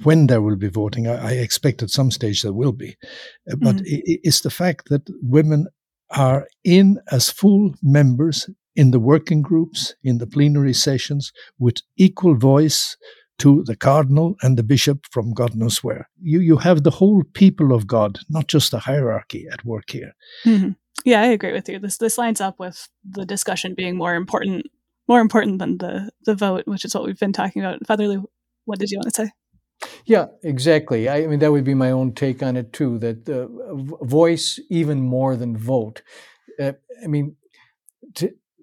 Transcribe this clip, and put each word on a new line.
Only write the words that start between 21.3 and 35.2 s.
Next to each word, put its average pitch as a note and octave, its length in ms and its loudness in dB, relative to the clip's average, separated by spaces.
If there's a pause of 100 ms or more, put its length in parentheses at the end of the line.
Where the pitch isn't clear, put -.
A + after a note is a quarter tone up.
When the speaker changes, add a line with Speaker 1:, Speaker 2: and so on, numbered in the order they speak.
Speaker 2:
with - 160 -8
you. F#3+ 100 -10
This, G3 200 -10
this A3+ 200 -2
lines A#3 220 -2
up F#3+ 180 -6
with F3+ 300 -14 (200)
the F#3+ 160 -10
discussion F#3 500 -6
being F3+ 220 -6
more E3+ 200 -4
important, F#3 500 -6 (400)
more A#3+ 140 6
important G#3 400 0
than F3 180 -4
the, F#3 320 -10 (140)
the G#3+ 100 0
vote, G3 320 -2
which G3+ 180 -8
is - 100 -8
what - 100 -6
we've F#3+ 160 -8
been G3 120 -2
talking G3 320 -4
about. - 220 -8
Father G#3 220 -2
Lou, G3 200 -6 (360)
what G3+ 160 -8
did G3+ 100 -6
you G3 80 -8
want A3 160 -8
to A3 100 -4
say? G#3 60 -8 (720)
Speaker 3:
Yeah, G3+ 220 2 (160)
exactly. C#3 640 0
I, D3 140 0
I D#3+ 60 -4
mean, D3 100 0
that D3+ 140 4
would C#3+ 120 2
be C#3 100 0
my C3 180 0
own C3 220 -2
take C3+ 280 -4
on B2+ 140 -4
it A#2+ 160 -10
too, A#2+ 260 -4
that A2+ 260 -6
the B2+ 240 -8 (240)
v-, C#3 300 -12
voice D#3+ 560 0 (100)
even D3+ 320 -2
more C3 360 -2